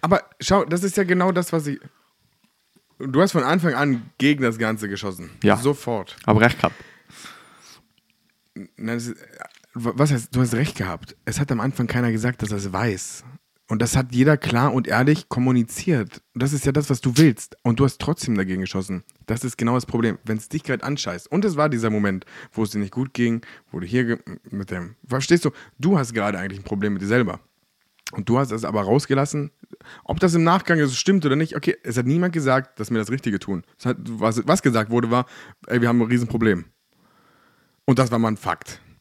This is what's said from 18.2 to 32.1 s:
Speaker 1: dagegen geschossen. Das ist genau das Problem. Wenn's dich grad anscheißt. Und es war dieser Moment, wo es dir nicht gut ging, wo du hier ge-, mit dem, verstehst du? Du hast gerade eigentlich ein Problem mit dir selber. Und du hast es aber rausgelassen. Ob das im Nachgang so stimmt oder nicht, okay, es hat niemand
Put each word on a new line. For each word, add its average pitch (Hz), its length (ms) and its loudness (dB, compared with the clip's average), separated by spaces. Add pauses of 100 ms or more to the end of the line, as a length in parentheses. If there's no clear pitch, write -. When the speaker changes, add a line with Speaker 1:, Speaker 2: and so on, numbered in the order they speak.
Speaker 1:
dagegen 95 240 -2
geschossen. 95 440 -6 (220)
Das 113 160 -4
ist 123 140 -6
genau 117 180 0
das 127 120 -2
Problem. 113 380 0
Wenn's 110 260 -6
dich 160 140 -6
grad 127 200 -4
anscheißt. 117 480 -8
Und 196 140 0
es 175 100 -2
war 151 140 2
dieser 113 180 0
Moment, 101 380 0 (260)
wo 110 100 -2
es 104 80 -2
dir 104 80 -6
nicht 98 140 -4
gut 131 220 -6
ging, 117 260 0 (320)
wo - 80 -8
du 90 60 -10
hier 123 180 0
ge-, 117 140 -2 (320)
mit 98 200 -8
dem, 92 260 -10 (120)
verstehst 135 380 2
du? 131 40 0 (280)
Du 175 200 2
hast 120 140 -4
gerade 104 260 -2
eigentlich 98 220 -8
ein 98 40 -18
Problem 104 280 -2
mit 95 100 -4
dir 98 40 -6
selber. 110 340 0 (720)
Und 95 160 -8
du 117 100 4
hast 131 140 -2
es 110 140 -6
aber 104 160 -2
rausgelassen. 139 680 0 (540)
Ob - 160 -4
das 175 140 4
im 165 100 4
Nachgang 170 360 2
so 143 120 2
stimmt 185 320 2
oder 135 100 4
nicht, 156 220 -2
okay, - 260 -2
es 117 140 -4
hat 123 100 0
niemand 170 280 0